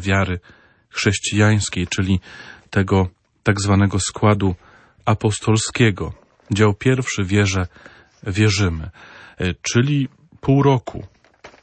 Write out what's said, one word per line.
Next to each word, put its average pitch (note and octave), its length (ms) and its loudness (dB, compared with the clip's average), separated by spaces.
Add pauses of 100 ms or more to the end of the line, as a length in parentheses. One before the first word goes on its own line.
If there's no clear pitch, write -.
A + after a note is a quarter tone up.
wiary F#2 400 -2 (500)
chrześcijańskiej, G#2 960 0
czyli F#2+ 340 -2 (500)
tego F#2+ 380 0 (340)
tak G2+ 180 0
zwanego G2 380 2
składu G2+ 560 0 (500)
apostolskiego. G#2+ 1080 0 (380)
Dział G#2 240 2
pierwszy, B2+ 500 -2
wierzę, F#2+ 420 0 (600)
wierzymy. F#2 640 0 (480)
E, F2+ 240 -4
czyli C3+ 460 0 (320)
pół C3+ 220 4
roku - 440 0 (560)